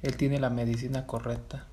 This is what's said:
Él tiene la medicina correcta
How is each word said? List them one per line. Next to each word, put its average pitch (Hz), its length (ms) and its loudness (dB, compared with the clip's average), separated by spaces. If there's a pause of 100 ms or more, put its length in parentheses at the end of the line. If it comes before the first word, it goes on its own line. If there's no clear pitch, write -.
Él 135 140 0
tiene 139 220 4
la 131 120 4
medicina 120 560 0
correcta 117 680 -4